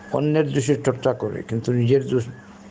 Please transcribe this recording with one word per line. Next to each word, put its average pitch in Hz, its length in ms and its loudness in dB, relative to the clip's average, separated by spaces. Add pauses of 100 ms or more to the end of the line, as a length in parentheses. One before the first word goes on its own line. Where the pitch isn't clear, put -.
(120)
অন্যের 147 420 2
দোষের 139 300 0
চর্চা 127 300 2
করে, 107 300 -6
কিন্তু 113 300 -2
নিজের 123 340 4
দোষ 123 160 2 (480)